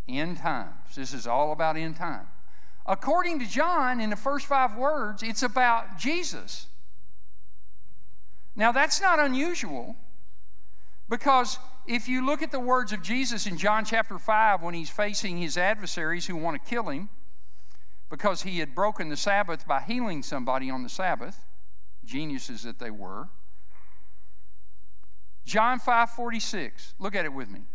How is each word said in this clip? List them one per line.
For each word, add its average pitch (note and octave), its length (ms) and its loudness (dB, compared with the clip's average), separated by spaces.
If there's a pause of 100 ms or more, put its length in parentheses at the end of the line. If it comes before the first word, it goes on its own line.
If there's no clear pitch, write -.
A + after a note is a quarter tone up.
End D#3 300 -2
times. A#2+ 560 -2
This C3 180 0
is A#2+ 140 0
all C3+ 240 2
about D#3 260 0
end D#3+ 200 0
time. D#3 320 -2 (560)
According E4 560 0
to A#3+ 60 -2
John, C4 540 2
in G#3+ 100 0
the G#3 60 0
first C#4 300 0
five C4 300 2
words, B3 460 0
it's A3+ 200 0
about A#3 560 2
Jesus. A#3 680 0 (1900)
Now, A3 160 4
that's C#4 300 2
not F#4 180 4
unusual. C4 760 0 (1120)
Because B3 500 2 (280)
if A#3 220 0
you B3+ 160 0
look D4 180 0
at D#4+ 100 -2
the C4+ 80 -2
words B3 320 0
of G3+ 100 -2
Jesus A#3 440 0
in F3+ 120 -2
John G#3 260 2
chapter G#3+ 340 0
five, G#3+ 440 2
when E3+ 120 -2
he's E3 140 -2
facing G#3 500 0
his E3+ 200 0
adversaries F3 680 0
who F3+ 100 0
want D#3+ 260 0
to - 80 -2
kill A#3 180 0
him D#3 220 -2 (1000)
because F3+ 340 0
he F3+ 180 -2
had C#3+ 140 0
broken G3 340 0
the D3 80 0
Sabbath G3 500 0
by C#3 140 2
healing G3+ 420 0
somebody C3 480 0
on C3 120 0
the A#2+ 60 0
Sabbath, E3 580 0 (580)
geniuses C3 580 0
that A#2 160 0
they A#2+ 120 -2
were. G#2 380 -2 (2250)
John A#3 340 2
five A#3 320 4
forty-six, A3+ 880 0
look F#3+ 160 0
at F#3 100 2
it D3+ 80 0
with C3 180 -2
me. G2+ 120 -2 (120)